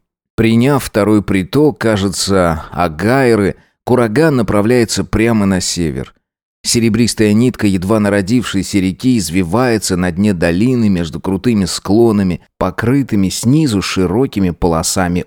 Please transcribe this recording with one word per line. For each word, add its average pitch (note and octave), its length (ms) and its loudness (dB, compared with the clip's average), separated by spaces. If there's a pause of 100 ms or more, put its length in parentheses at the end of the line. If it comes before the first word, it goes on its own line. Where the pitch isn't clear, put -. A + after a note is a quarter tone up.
(380)
Приняв A#2 440 2
второй G#2 420 0
приток, G2+ 540 0
кажется, F#2+ 920 -2
Агайры, G#2 840 0 (280)
Кураган B2 520 2
направляется G#2+ 640 0
прямо A2 420 0
на F#2+ 140 0
север. D2+ 540 -6 (500)
Серебристая A2+ 720 2
нитка A2+ 340 2
едва F#2+ 320 0
народившейся G2+ 800 0
реки G#2 380 0
извивается F#2+ 800 0
на F2+ 120 0
дне G2 240 0
долины G2+ 540 0
между E2+ 320 -2
крутыми G2 460 -2
склонами, G2+ 760 0 (180)
покрытыми A2 720 0
снизу A#2+ 540 0
широкими F#2+ 680 0
полосами F2 760 -2